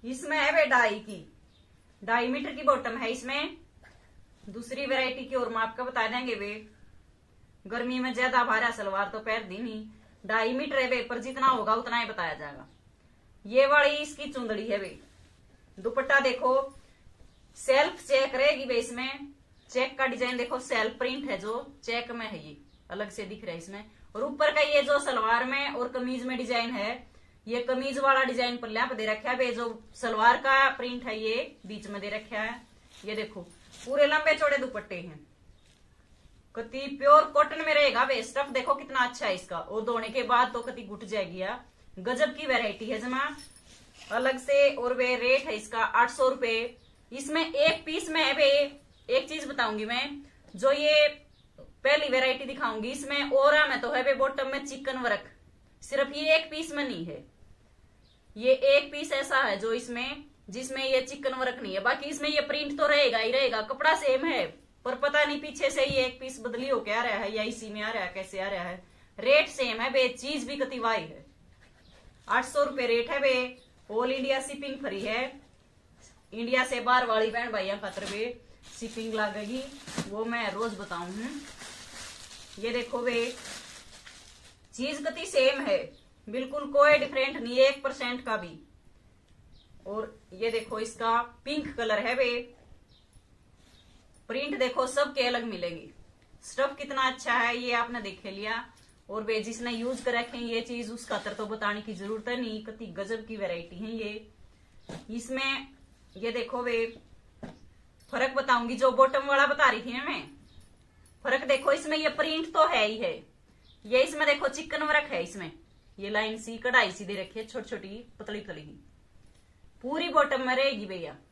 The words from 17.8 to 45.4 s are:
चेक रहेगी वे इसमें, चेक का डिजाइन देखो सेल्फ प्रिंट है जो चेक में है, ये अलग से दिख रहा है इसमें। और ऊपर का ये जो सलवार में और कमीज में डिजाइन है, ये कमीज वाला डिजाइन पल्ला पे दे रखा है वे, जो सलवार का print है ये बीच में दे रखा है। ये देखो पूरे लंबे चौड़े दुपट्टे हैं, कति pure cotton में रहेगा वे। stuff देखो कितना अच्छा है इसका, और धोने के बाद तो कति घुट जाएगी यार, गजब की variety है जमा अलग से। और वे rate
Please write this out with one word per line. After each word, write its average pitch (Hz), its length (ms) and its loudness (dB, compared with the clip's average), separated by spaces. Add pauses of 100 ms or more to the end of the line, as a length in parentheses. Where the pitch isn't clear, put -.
चेक 269 320 2
रहेगी 262 300 2
वे 247 120 -2
इसमें, 262 520 -6 (420)
चेक 262 280 -2
का 269 80 2
डिजाइन 247 300 -2
देखो 240 240 -4
सेल्फ 226 380 -2
प्रिंट 262 320 -2
है 190 80 -4
जो 208 160 -6 (300)
चेक 233 280 -4
में 233 140 -8
है, 202 140 -10
ये 151 160 -16 (340)
अलग 196 200 -8
से 214 140 -12
दिख 190 200 -14
रहा 180 80 -8
है 165 60 -8
इसमें। 196 260 -14 (300)
और 226 100 -4
ऊपर 294 280 2
का 302 100 4
ये 285 200 6
जो 285 180 4
सलवार 240 440 2
में 277 240 -2
और 247 220 -4
कमीज 254 340 -4
में 254 140 -2
डिजाइन 233 340 -2
है, 233 360 -6 (380)
ये 240 160 -2
कमीज 262 360 -2
वाला 269 260 6
डिजाइन 247 340 0
पल्ला 226 280 -2
पे 254 80 -6
दे 214 120 -4
रखा 214 240 -2
है 254 60 0
वे, 247 160 2
जो 226 300 -6 (140)
सलवार 226 420 4
का 269 340 6
print 247 320 -6
है 220 160 -6
ये 220 360 -2 (100)
बीच 208 200 -12
में 202 140 -8
दे 202 100 -8
रखा 214 280 -6
है। 233 220 -4 (440)
ये 208 120 -6
देखो 208 240 -8 (400)
पूरे 285 260 4
लंबे 302 280 4
चौड़े 285 240 2
दुपट्टे 214 380 -6
हैं, 170 220 -12 (1400)
कति 254 320 -8 (100)
pure 294 340 10
cotton 302 360 2
में 311 80 2
रहेगा 262 300 6
वे। 254 200 0
stuff 277 260 -2
देखो 262 240 2
कितना 269 260 -4
अच्छा 247 260 0
है 190 80 2
इसका, 175 240 -8
और 214 260 -4
धोने 226 240 -2
के 240 160 -2
बाद 247 280 4
तो 233 100 -4
कति 240 220 -10
घुट 202 220 -14
जाएगी 185 320 -4
यार, 214 260 -6 (360)
गजब 247 360 0
की 302 100 -8
variety 226 400 0
है 247 140 -4
जमा 254 220 -2 (880)
अलग 254 300 0
से। 277 320 6
और 247 220 -2
वे 247 220 2
rate 254 300 2